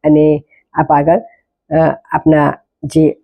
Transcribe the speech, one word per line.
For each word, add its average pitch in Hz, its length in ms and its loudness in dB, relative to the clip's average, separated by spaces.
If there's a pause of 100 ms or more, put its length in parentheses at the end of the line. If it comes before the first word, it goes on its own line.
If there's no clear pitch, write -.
અને 151 400 2 (280)
આપ 156 200 -2
આગળ, 156 280 0 (500)
અ, 147 60 -2 (360)
આપના 151 420 0 (280)
જે 156 420 -2